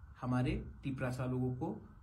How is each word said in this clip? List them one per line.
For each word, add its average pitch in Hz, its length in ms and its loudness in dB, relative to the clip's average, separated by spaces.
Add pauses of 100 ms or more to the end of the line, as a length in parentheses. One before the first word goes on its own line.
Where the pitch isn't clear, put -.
(200)
हमारे 127 520 2 (100)
तिपरासा 131 420 0
लोगों 127 300 2
को, 180 340 -2 (140)